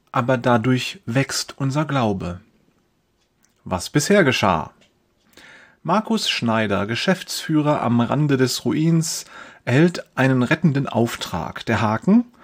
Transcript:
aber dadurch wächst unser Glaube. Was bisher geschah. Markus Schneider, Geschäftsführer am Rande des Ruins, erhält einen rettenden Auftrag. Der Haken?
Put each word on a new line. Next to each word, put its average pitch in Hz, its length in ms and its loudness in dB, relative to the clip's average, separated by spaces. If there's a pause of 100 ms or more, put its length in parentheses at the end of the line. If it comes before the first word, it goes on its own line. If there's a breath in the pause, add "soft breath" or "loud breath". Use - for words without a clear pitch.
(100)
aber 131 260 0
dadurch 123 720 0
wächst - 500 -4
unser 139 300 -4
Glaube. 98 540 -4 (1200)
Was 92 240 -6
bisher 202 340 2
geschah. 104 500 0 (1120 loud breath)
Markus 208 460 0
Schneider, 110 580 0
Geschäftsführer 151 960 0
am 120 200 2
Rande 139 360 0
des 127 300 0
Ruins, 160 580 0 (400 loud breath)
erhält 156 400 2 (120)
einen 131 260 2
rettenden 139 460 0
Auftrag. - 800 -4
Der 107 140 0
Haken? 147 440 2 (200 loud breath)